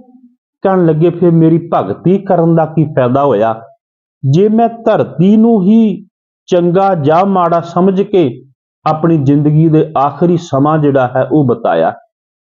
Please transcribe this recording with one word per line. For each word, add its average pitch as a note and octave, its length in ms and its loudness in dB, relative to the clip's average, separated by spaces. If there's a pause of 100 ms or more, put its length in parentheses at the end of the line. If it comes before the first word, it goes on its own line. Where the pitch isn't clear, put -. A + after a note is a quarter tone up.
(640)
ਕਹਿਣ F#3+ 240 0
ਲੱਗੇ, D#3+ 240 2
"ਫਿਰ E3+ 200 0
ਮੇਰੀ E3 440 2
ਭਗਤੀ D#3+ 440 -2
ਕਰਨ E3+ 360 0
ਦਾ D#3+ 120 0
ਕੀ D#3 180 -2
ਫਾਇਦਾ C3 400 -2
ਹੋਇਆ, A2+ 380 -2 (680)
ਜੇ F#3 180 2
ਮੈਂ A3+ 200 2
ਧਰਤੀ F#3 680 0
ਨੂੰ A3 260 2
ਹੀ G#3+ 440 0 (400)
ਚੰਗਾ F#3 480 0
ਜਾਂ D#3+ 320 0
ਮਾੜਾ F3 340 0
ਸਮਝ F#3 420 -2
ਕੇ F3+ 420 -2 (420)
ਆਪਣੀ D#3+ 320 0
ਜ਼ਿੰਦਗੀ D3+ 500 2
ਦੇ D#3 300 0
ਆਖਰੀ C#3+ 380 0
ਸਮਾਂ D3+ 420 -2
ਜਿਹੜਾ C3+ 380 0
ਹੈ, C3 160 -2
ਉਹ D3+ 160 2
ਬਿਤਾਇਆ?" F2+ 420 0 (560)